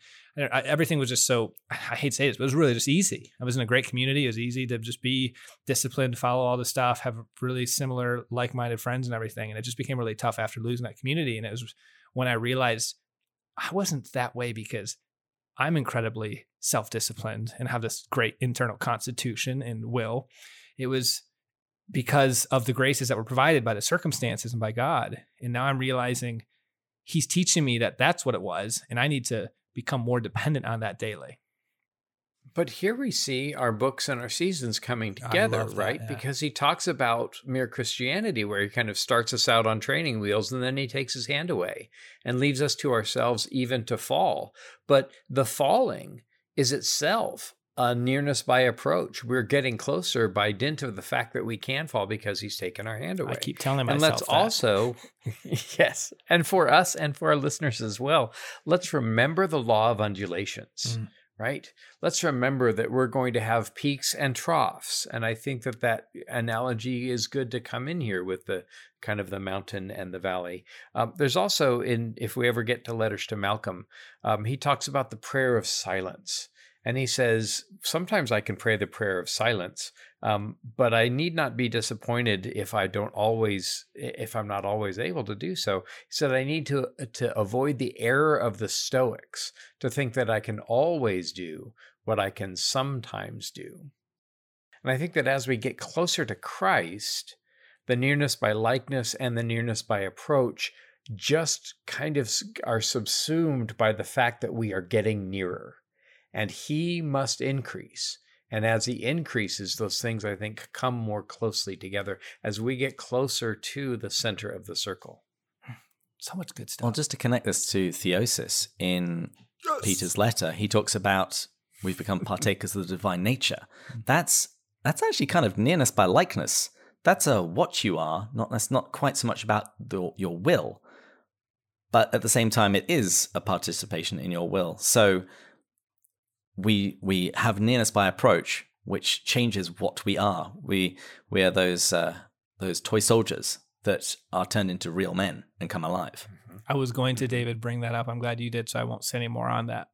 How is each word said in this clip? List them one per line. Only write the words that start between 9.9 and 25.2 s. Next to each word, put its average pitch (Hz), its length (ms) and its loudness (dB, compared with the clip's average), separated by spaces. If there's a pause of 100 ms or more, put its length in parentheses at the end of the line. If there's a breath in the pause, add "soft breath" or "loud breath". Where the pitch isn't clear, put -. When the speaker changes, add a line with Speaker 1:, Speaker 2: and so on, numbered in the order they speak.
Speaker 1:
really 110 160 -2
tough 117 240 -2
after 113 200 -4
losing 120 260 -2
that 98 120 -10
community. 131 400 0
And 110 80 -6
it 101 60 -6
was 117 240 -10 (380 soft breath)
when 127 140 0
I 120 60 2
realized 120 600 0 (640)
I - 140 -4
wasn't 180 420 -2
that 123 220 -2
way 120 180 -2
because 110 440 -8 (600)
I'm 156 200 2
incredibly 110 680 -2 (120)
self-disciplined 110 1000 -4
and 127 100 -4
have 123 140 -2
this - 260 -6
great 117 300 0
internal 123 380 -2
constitution 123 840 -4
and 113 240 -8
will. 117 420 -2 (500 loud breath)
It 131 100 -4
was 131 340 0 (680)
because 135 540 4
of 127 200 2
the 131 80 0
graces 131 360 2
that 104 80 2
were 113 60 -2
provided 131 420 4
by 117 80 2
the 104 80 -4
circumstances 123 720 -2
and 113 80 -4
by 110 100 -2
God. 123 460 0 (240)